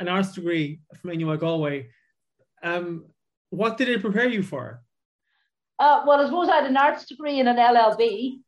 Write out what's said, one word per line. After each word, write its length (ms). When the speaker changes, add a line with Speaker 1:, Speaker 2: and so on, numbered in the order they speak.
Speaker 1:
an 80
arts 240
degree 480
from 120
N 100
U 100
I 60
Galway. 500
Um, 440
what 260
did 100
it 140
prepare 260
you 160
for? 400
Speaker 2:
Uh, 260
well, 140
I 60
suppose 240
I 80
had 80
an 100
arts 300
degree 340
and 80
an 100
L 200
L 200
B 500